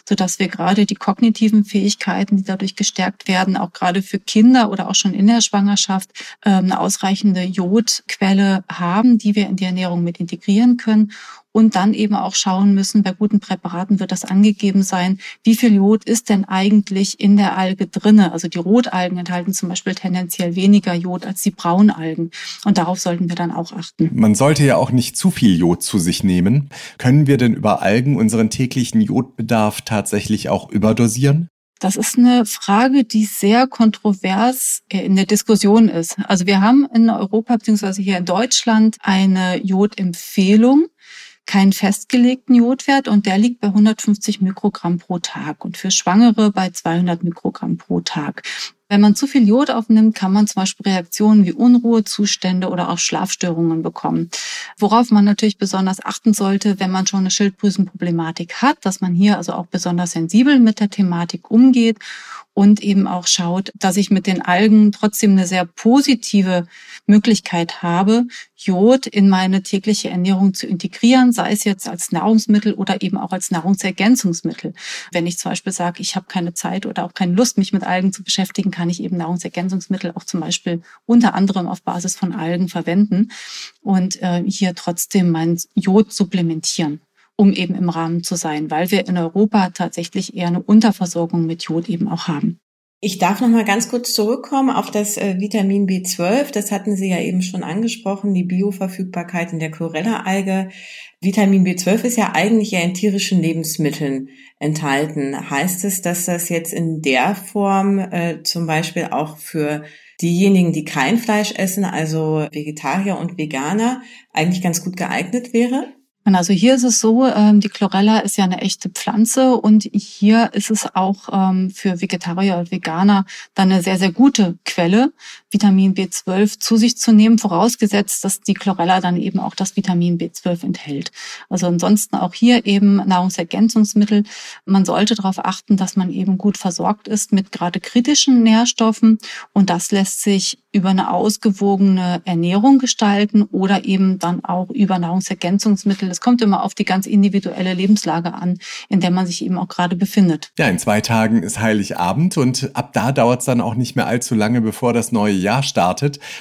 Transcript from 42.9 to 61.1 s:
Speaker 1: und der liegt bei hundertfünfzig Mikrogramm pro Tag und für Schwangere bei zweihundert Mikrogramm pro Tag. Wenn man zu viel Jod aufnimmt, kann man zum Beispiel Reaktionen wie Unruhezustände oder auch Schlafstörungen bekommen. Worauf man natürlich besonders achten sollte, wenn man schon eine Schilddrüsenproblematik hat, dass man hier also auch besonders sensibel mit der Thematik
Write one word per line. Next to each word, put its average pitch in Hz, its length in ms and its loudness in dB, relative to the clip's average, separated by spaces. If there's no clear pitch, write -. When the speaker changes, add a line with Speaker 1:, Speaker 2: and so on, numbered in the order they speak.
Speaker 1:
und 208 180 2
der 190 120 0
liegt 240 240 0
bei 208 80 0
hundertfünfzig 208 720 0
Mikrogramm 185 560 -2
pro 175 220 -6
Tag - 440 -10
und - 140 -12
für 190 140 -4
Schwangere 214 600 4
bei 185 200 -4
zweihundert 175 520 -2
Mikrogramm 170 540 -6
pro 175 240 -4
Tag. - 420 -8
Wenn 202 100 4
man 208 160 6
zu 277 120 -2
viel 247 200 4
Jod 262 220 4
aufnimmt, 220 440 4
kann 190 200 -2
man 208 140 4
zum 190 140 -4
Beispiel 196 300 -4
Reaktionen 202 540 4
wie 175 80 -2
Unruhezustände 214 1160 2
oder 175 200 -4
auch 170 80 -4
Schlafstörungen 165 840 -2
bekommen. 165 480 -4
Worauf 220 320 2
man 208 140 6
natürlich 208 340 2
besonders 190 480 -4
achten - 280 0
sollte, 196 480 0
wenn 185 100 -2
man 190 160 -2
schon 196 140 0
eine 185 100 0
Schilddrüsenproblematik 175 1300 -2
hat, 285 200 2
dass 190 180 -4
man 180 140 -2
hier 196 240 4
also - 160 -8
auch 175 140 -8
besonders 175 440 -4
sensibel 240 480 2
mit 220 220 4
der 202 80 2
Thematik 175 600 -4